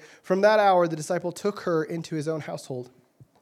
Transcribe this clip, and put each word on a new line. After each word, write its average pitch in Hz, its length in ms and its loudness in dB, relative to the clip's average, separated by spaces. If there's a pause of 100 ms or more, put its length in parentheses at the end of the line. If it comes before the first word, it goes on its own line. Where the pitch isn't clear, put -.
(220)
From 185 200 0
that 214 180 6
hour, 185 260 6
the 160 80 -4
disciple 165 380 -4
took 202 300 -6
her 165 200 0
into 165 320 -8
his 151 140 -4
own 160 140 -4
household. 139 480 -10 (520)